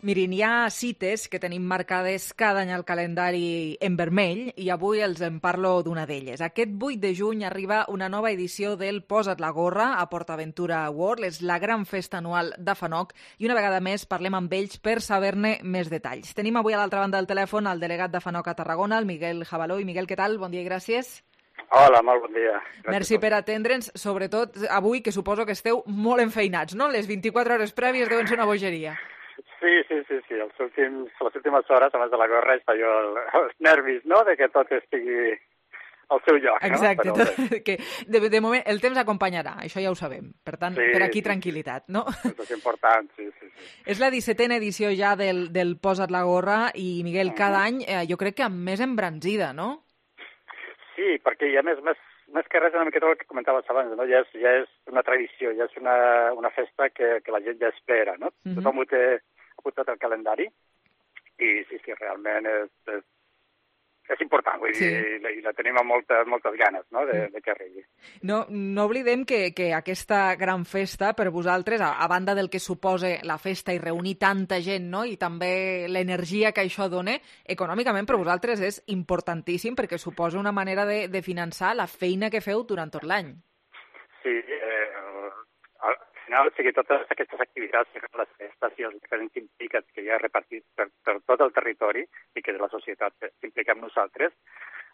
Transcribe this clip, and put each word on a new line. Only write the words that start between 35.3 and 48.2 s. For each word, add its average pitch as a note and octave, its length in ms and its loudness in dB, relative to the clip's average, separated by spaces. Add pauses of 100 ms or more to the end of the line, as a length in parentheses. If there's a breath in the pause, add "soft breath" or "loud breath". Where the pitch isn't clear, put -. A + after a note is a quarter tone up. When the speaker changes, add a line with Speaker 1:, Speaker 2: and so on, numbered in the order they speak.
Speaker 2:
al C3+ 160 4
seu D3+ 160 8
lloc, A#2 160 4
no? - 100 0
Speaker 1:
Exacte, F3 380 4
Speaker 2:
Però G#2+ 100 0
Speaker 1:
tot, A#3 360 2
Speaker 2:
bé. A3 100 -2
Speaker 1:
<laughs> - 60 -4
que G3 80 0 (320 loud breath)
de, G#3+ 140 4 (120)
de A3 80 6
moment A3+ 240 2
el G#3 160 0
temps B3+ 160 2
acompanyarà, F#3+ 640 0
això F3 180 -8
ja F#3+ 140 0
ho - 20 -2
sabem. C#3+ 360 -10 (120)
Per D3+ 140 -10
tant, F3+ 180 -4
Speaker 2:
Sí, A#2+ 140 2
Speaker 1:
per A#2+ 160 6
aquí G3+ 140 0
Speaker 2:
sí, - 20 -4
sí. - 80 -4
Speaker 1:
tranquil·litat, D#3 580 -4
no? G3+ 220 -2
Speaker 2:
Això - 320 -6
és G#2+ 100 -8
important, A2+ 640 2
sí, G#2 160 -12
sí, - 240 -20
sí. - 160 -20 (160)
Speaker 1:
És G3+ 160 -2
la C4 80 4
dissetena A#3+ 480 0
edició G#3 340 -2
ja G3+ 240 2
del, F3+ 380 0
del F3 240 0
Posa't F#3+ 340 0
la F3+ 140 2
gorra F3+ 340 4 (120)
i, F3+ 340 -4
Miguel, F3+ 320 0
cada G3+ 240 4
Speaker 2:
Mhm. G3+ 60 2
Speaker 1:
any, B3+ 180 -2
eh, F#3 240 -2
jo F3+ 80 0
crec G3+ 240 -4